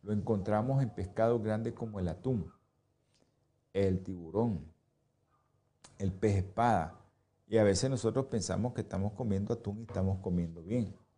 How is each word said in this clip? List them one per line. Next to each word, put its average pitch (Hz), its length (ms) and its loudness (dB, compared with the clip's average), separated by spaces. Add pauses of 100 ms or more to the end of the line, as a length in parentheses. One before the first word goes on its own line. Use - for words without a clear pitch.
Lo 104 120 -2
encontramos 107 680 2
en 120 60 0
pescados 113 540 0
grandes 110 320 -2
como 107 260 -8
el 90 80 0
atún, 90 420 -4 (1200)
el 95 280 2
tiburón, 92 640 -2 (1300)
el 98 120 0
pez 98 260 2
espada. 92 640 2 (480)
Y 110 120 4
a 107 60 8
veces 98 260 4
nosotros 120 340 0
pensamos 104 480 -2
que - 80 -6
estamos 98 320 -4
comiendo 101 400 -2
atún 104 280 -6
y - 20 -10
estamos 95 380 -2
comiendo 87 420 -2
bien. 101 320 -4 (240)